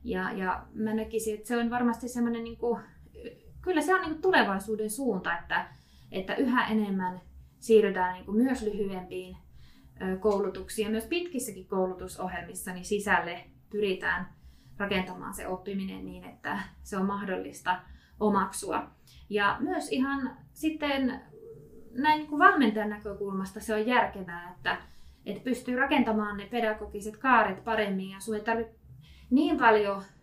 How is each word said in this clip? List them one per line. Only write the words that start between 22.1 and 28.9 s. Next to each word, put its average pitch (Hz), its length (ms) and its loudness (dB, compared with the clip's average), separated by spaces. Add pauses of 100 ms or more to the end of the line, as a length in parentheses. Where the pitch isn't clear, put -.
niinku, 302 200 -4
valmentajan 240 520 6
näkökulmasta 202 720 -6
se 220 140 -4
on 214 120 0
järkevää, 180 680 0
että, - 200 -4 (500)
että - 180 -6
pystyy 247 320 -2
rakentamaan 226 600 2
ne 202 100 -10
pedagogiset 214 680 -4
kaaret 220 480 4
paremmin 202 460 0
ja 196 100 -14
sun 226 140 -4
ei 208 60 -2
tarvitse 226 340 -2 (560)